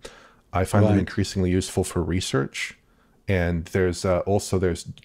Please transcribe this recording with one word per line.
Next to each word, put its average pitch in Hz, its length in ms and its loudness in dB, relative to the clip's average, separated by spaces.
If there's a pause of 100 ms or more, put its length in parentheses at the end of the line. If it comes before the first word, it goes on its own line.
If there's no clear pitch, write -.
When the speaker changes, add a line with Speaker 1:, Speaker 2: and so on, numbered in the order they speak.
(540)
Speaker 1:
I 92 100 2
find 104 200 4
them 104 80 4
Speaker 2:
Right. 98 80 4
Speaker 1:
increasingly 92 500 -2
useful 92 340 0
for - 180 -4
research. - 760 -4 (500)
And 87 380 0
there's, 92 380 0
uh, 92 160 2
also, 98 380 0
there's, 87 300 -2 (160)